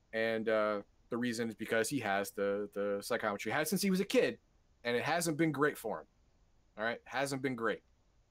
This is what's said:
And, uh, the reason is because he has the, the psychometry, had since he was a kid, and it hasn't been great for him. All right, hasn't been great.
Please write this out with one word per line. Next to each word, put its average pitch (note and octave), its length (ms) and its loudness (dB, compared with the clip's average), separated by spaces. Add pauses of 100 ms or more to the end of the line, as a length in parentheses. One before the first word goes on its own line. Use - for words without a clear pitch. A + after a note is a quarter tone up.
(120)
And, A2+ 360 0
uh, G#2+ 320 2 (300)
the B2 60 -2
reason A#2+ 320 -2
is G#2+ 60 -8
because A2 340 0
he C#3 120 -2
has G2+ 320 0
the, G2+ 420 -2
the G2+ 280 -2
psychometry, A2 500 -2
had D#3 160 0
since F#3+ 140 0
he G3 80 2
was F#3 100 2
a G3 40 0
kid, E3+ 340 2 (460)
and A#2+ 120 0
it A#2+ 60 0
hasn't D#3+ 340 0
been D#3+ 160 4
great C#3 260 2
for F#2+ 220 -6
him. D2+ 60 -18 (720)
All G#2+ 60 -2
right, A#2 200 -2
hasn't C3+ 380 -2
been C3 120 -2
great. A2+ 280 0 (480)